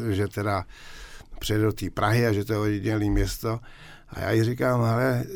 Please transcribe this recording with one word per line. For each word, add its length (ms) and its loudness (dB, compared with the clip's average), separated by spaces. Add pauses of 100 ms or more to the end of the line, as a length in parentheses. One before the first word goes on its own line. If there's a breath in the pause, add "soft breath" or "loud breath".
(100)
že 180 0
teda 360 -2 (760 loud breath)
přijede 260 2
do 80 4
té 180 -6
Prahy 360 2
a 60 2
že 120 0
to 80 -4
je 60 0
ojedinělý 520 0
město. 480 0 (540 loud breath)
A 80 -8
já 100 -2
jí 140 4
říkám, 380 2
"Hele, 420 2 (120)